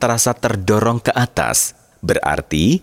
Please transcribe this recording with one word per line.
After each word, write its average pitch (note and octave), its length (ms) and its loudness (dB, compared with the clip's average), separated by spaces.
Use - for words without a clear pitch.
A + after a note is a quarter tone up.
terasa A#2 320 0
terdorong G#2+ 720 0
ke - 80 0
atas. - 640 -2
Berarti, D#2+ 840 0